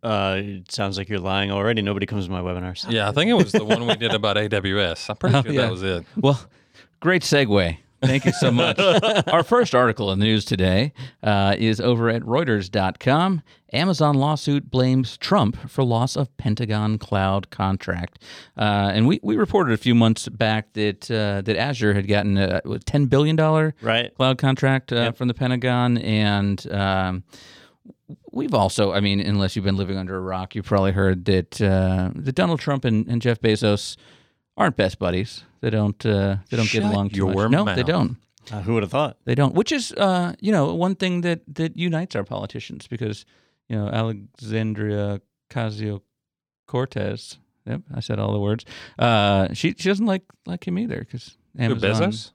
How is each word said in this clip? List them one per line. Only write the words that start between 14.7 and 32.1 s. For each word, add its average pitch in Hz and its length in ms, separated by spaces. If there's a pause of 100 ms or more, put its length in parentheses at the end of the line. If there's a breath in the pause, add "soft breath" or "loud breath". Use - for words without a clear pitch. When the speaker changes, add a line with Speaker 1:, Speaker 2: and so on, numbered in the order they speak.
Speaker 3:
Trump 135 380 (140)
for 135 160
loss 120 320
of 139 180
Pentagon 107 640
cloud 95 520
contract. 92 720 (360 loud breath)
Uh, 101 360
and 110 140
we, 185 160
we 208 140
reported 185 360
a 107 40
few 120 180
months 113 320
back 110 460
that, 104 360
uh, 104 340
that 104 120
Azure 113 380
had 98 160
gotten 101 280
a, 92 280
a 113 140
ten 147 260
billion 147 320
dollar 156 440
Speaker 1:
Right. 113 340
Speaker 3:
cloud 131 220
contract, 135 540
uh, 120 40
Speaker 1:
Yep. 120 200
Speaker 3:
from 127 140
the 117 40
Pentagon. 123 680
And, 101 760
um, 92 500 (1080 loud breath)
we've 262 200
also, 101 380
I 98 80
mean, 101 220
unless 101 340
you've 101 100
been 98 120
living 95 200
under 95 200
a - 40
rock, 92 340
you've 101 100
probably 98 260
heard 92 340
that, 92 360
uh, 95 540